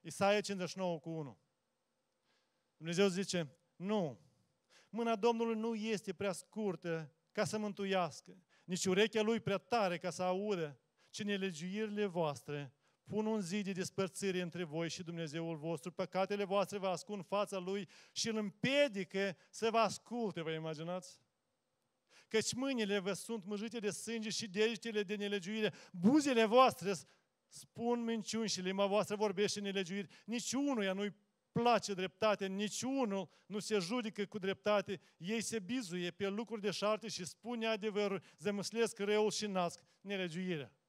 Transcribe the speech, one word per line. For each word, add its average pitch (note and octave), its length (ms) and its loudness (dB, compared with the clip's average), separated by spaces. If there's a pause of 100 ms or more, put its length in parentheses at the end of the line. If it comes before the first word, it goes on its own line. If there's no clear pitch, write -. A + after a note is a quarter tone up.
Isaia G3+ 400 2
cincizeci F3+ 300 -4
și - 80 -10
nouă F3 220 -2
cu E3 100 -10
unu. D3+ 280 -8 (1400)
Dumnezeu E3+ 320 4
zice, F3 480 0 (200)
„Nu, F3+ 440 -2 (680)
mâna A3+ 280 0
Domnului A3+ 400 2
nu A3+ 180 -2
este G#3 400 -4
prea G3 180 -2
scurtă E3 800 -4 (200)
ca G#3 120 2
să G#3+ 140 -2
mântuiască, F#3+ 840 -2 (220)
nici F3+ 200 -2
urechea G#3+ 380 4
Lui A3 180 2
prea F#3+ 180 0
tare F#3+ 400 2
ca F3+ 120 -4
să E3+ 120 -4
audă, F#3 580 0 (280)
ci - 140 -10
nelegiuirile G3+ 840 -2
voastre C#3+ 680 -2 (300)
pun G#3 220 -2
un A3 140 0
zid G3 240 -2
de F#3+ 80 -2
despărțire F#3 680 -2
între F3+ 240 -4
voi D#3+ 240 -2
și E3+ 140 -8
Dumnezeul E3 540 -6
vostru. E3 360 -6
Păcatele F#3+ 520 0
voastre G3 340 0
vă F#3+ 100 -2
ascund F#3 360 -4
fața G3 340 -2
Lui F#3 300 -4 (240)
și - 160 -2
Îl A3 80 0
împiedică G3+ 1000 2 (140)
să A3+ 200 0
vă A3 80 2
asculte.” G#3+ 600 0
Vă D#3+ 120 -2
imaginați? D#3+ 680 -6 (1080)
„Căci G#3+ 240 0
mâinile A3+ 460 0
vă F#3+ 140 -2
sunt G#3+ 320 -6
mâjite G#3 340 -6
de G#3 120 -2
sânge A3 400 -6
și A3 180 -4
degetele G#3+ 540 0
de G3 120 -2
nelegiuire. G3+ 600 -2 (180)
Buzele A#3+ 520 6
voastre G#3+ 480 6 (540)
spun A#3 580 -2
minciuni A3+ 440 -2
și F#3 120 -2
limba F#3+ 260 2
voastră G#3 300 2
vorbește G3+ 440 0
nelegiuiri. G3 640 -4
Niciunuia A#3 680 0
nu-i G3+ 240 -2 (360)
place A3+ 420 4
dreptate, F#3+ 520 2
niciunul G3+ 840 -2 (160)
nu G#3 120 -6
se G#3+ 200 0
judecă G#3 480 -2
cu G#3+ 120 -8
dreptate. G3 600 0 (160)
Ei G#3+ 240 -2
se A3 180 -2
bizuie F3+ 520 -2
pe G3 180 -4
lucruri G#3+ 320 -4
deșarte G#3 480 0
și F#3 160 -6
spun A#3 340 -8
neadevăruri, G#3 680 0 (140)
zămâslesc G3+ 600 0
răul G#3 320 4
și - 160 -4
nasc F#3 340 -2 (200)
nelegiuirea.” F3+ 720 -4 (160)